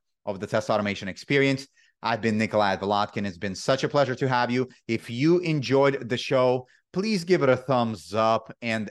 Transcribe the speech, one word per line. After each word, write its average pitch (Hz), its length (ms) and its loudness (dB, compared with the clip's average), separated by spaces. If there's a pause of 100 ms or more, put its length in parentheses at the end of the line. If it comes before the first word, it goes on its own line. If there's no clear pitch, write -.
(260)
of 98 140 -8
the 104 80 -8
Test 113 220 -2
Automation 104 380 0
Experience. 135 600 0 (340)
I've 110 200 -2
been 107 160 0
Nikolai 104 400 2
Volodkin. 101 500 -2
It's 87 100 -10
been 98 160 -8
such 135 300 -2
a 147 60 0
pleasure 131 260 2
to 135 120 -2
have 123 220 0
you. 123 200 -2 (180)
If 113 220 -4
you 151 300 2
enjoyed 139 720 0
the 123 80 -2
show, 127 480 0 (280)
please 196 320 -2
give 170 180 4
it 131 60 4
a 123 80 4
thumbs 113 560 -2
up 110 380 2 (100)
and 110 300 -4